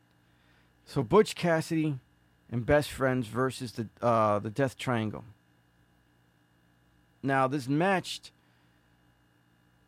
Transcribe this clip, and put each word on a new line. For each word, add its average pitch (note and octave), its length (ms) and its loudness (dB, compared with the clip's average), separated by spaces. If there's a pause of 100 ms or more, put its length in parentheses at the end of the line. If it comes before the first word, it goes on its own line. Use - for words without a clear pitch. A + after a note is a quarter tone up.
(840)
So - 160 -4
Butch D#3 340 4
Cassidy D#3+ 640 0 (520)
and A#2 140 -4
Best D3 260 2
Friends B2+ 360 -2
versus B2+ 460 -4
the, A2 140 -6 (140)
uh, A2 380 4
the A2 100 -6
Death C3 280 -2
Triangle. A2 460 -4 (2000)
Now, C3+ 240 2
this C3 220 -4
match F3 640 -2 (1500)